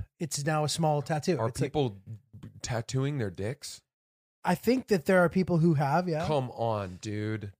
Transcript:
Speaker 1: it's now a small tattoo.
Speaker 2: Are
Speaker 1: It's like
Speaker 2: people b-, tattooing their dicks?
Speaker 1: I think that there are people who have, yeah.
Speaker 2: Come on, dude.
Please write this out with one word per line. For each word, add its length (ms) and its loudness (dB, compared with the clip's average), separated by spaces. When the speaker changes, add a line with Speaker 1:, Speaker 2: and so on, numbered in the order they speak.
Speaker 1:
it's 260 -6
now 180 2
a 60 0
small 320 2
tattoo. 380 0
Speaker 2:
Are 80 2
Speaker 1:
It's 120 -6
like 120 -2
Speaker 2:
people 260 0
b-, 100 -16
tattooing 560 -2
their 140 -2
dicks? 500 -8
Speaker 1:
I 100 2
think 360 0
that 160 2
there 200 6
are 40 6
people 280 2
who 160 6
have, 340 2
yeah. 200 -4
Speaker 2:
Come 240 0
on, 500 -2
dude. 580 -4